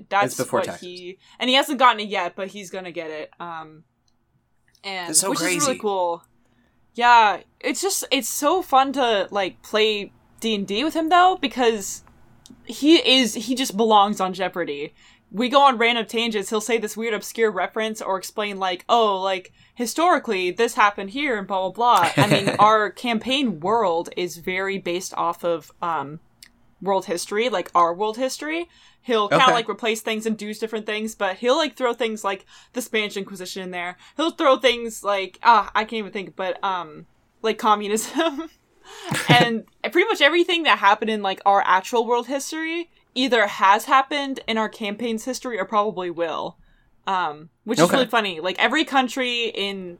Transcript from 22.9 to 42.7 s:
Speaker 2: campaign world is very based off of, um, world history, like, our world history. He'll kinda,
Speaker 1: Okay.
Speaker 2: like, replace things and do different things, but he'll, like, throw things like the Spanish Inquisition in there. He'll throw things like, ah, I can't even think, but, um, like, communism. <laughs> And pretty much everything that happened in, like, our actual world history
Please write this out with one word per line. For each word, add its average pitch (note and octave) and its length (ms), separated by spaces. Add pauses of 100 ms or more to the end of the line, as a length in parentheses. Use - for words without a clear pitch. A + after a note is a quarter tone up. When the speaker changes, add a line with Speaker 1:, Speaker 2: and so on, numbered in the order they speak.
Speaker 2:
campaign A#3 720
world F3+ 560
is F3+ 200
very F#3+ 420
based F3 380
off E3+ 260
of, E3+ 300 (100)
um, D#3 380 (600)
world F#3+ 260
history, G#3 420
like, F#3+ 260
our E3+ 200
world G#3+ 240
history. D4+ 500 (340)
He'll G#3+ 260
kinda, C4 180
Speaker 1:
Okay. B3+ 80
Speaker 2:
like, A3+ 140
replace A3 340
things A3 220
and A3 120
do G#3+ 180
different A3 320
things, G#3+ 280
but F#3+ 220
he'll, A#3+ 200
like, D#4 200
throw B3 180
things A3 300
like G3 220 (260)
the B3 80
Spanish G#3+ 360
Inquisition F#3+ 460
in F#3 80
there. F3+ 260 (200)
He'll D#4+ 140
throw C#4 280
things A#3 460
like, G3 380
ah, G#3+ 320
I G3+ 100
can't A3 140
even G3 140
think, F3 240
but, F#3 260
um, E3 440 (360)
like, A3 160
communism. A3 960
<laughs> - 60 (720)
And A#3 340 (180)
pretty F4+ 260
much G#4+ 120
everything E4+ 440
that G#3+ 140
happened G#3+ 320
in, G#3+ 120
like, F#3+ 240
our G3 180
actual G3+ 420
world A#3 200
history D#4+ 640 (240)